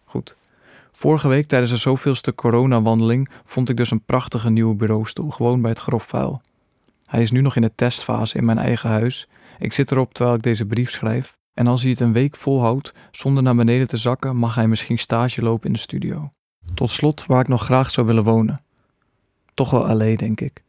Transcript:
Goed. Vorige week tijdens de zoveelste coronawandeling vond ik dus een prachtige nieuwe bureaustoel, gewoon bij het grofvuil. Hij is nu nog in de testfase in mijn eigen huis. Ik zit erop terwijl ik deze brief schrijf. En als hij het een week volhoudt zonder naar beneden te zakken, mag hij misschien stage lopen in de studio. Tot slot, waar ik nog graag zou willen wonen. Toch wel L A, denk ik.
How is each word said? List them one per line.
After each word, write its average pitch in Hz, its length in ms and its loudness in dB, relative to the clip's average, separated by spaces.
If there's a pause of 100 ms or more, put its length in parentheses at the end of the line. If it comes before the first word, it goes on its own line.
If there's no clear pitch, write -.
Goed. - 320 -12 (560)
Vorige 147 360 0
week 139 180 2
tijdens 123 260 0
de 123 60 0
zoveelste 131 580 -2
coronawandeling 117 920 2 (160)
vond 127 240 -4
ik 120 80 -2
dus 120 140 0
een 110 120 -2
prachtige 120 460 -2
nieuwe 113 260 2
bureaustoel, 110 540 -2
gewoon 123 320 0
bij 113 80 0
het 113 100 -4
grofvuil. 131 600 -4 (640)
Hij - 160 -2
is 113 100 0
nu 127 100 2
nog 139 140 2
in 123 60 2
de 113 140 0
testfase 117 600 -2
in 120 80 0
mijn 113 120 2
eigen 123 320 -2
huis. 113 380 -2 (320)
Ik - 140 -6
zit - 180 0
erop 127 220 0
terwijl 123 220 2
ik 113 80 -2
deze 117 220 0
brief 113 260 -2
schrijf. 117 460 -6 (160)
En 120 140 2
als 123 140 2
hij 127 100 2
het 120 80 -2
een 117 140 2
week 131 220 0
volhoudt 131 580 0 (180)
zonder 139 320 0
naar 127 120 4
beneden 120 320 4
te 123 100 -4
zakken, 123 380 -2
mag 117 200 -2
hij 113 120 2
misschien 113 320 0
stage 120 420 -2
lopen 113 260 -2
in - 60 0
de 113 60 -2
studio. - 500 -8 (440)
Tot 120 180 -2
slot, - 340 0
waar 127 160 2
ik 127 60 0
nog 127 160 0
graag 131 280 2
zou 117 160 0
willen 113 160 4
wonen. 113 380 2 (920)
Toch - 180 -2
wel 120 260 2
L 110 40 2
A, 110 140 2
denk 107 260 -2
ik. - 280 -10